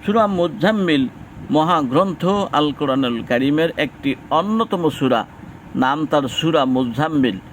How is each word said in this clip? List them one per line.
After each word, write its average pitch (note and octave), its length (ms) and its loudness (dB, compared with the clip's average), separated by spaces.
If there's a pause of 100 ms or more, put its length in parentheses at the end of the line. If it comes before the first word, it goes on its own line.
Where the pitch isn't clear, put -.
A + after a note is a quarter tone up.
সূরা G#3+ 200 2 (140)
মুজাম্মিল E3+ 640 2 (500)
মহাগ্রন্থ D#3 680 2 (360)
আল D3+ 100 2 (100)
কোরআনুল C3 400 0 (120)
কারীমের C#3+ 400 2 (140)
একটি C#3 260 -4 (280)
অন্যতম G#3+ 440 -2 (160)
সূরা, B2 220 2 (640)
নাম C3+ 160 2 (120)
তার D3 140 2 (140)
সূরা D#3+ 240 2 (140)
মুজাম্মিল। B2+ 600 0 (160)